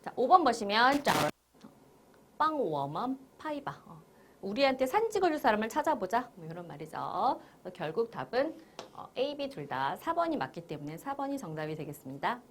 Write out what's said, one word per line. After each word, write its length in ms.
자, 120
오 120
번 160
보시면, 580
"帮我们拍吧." 1300
어, 140
"우리한테 440
사진 240
찍어줄 280
사람을 300
찾아보자." 680
뭐 120
이런 200
말이죠. 320
어, 420
결국 380
답은, 460
어, 220
A, 200
B 120
둘 200
다 300
사 160
번이 220
맞기 300
때문에 320
사 160
번이 240
정답이 380
되겠습니다. 640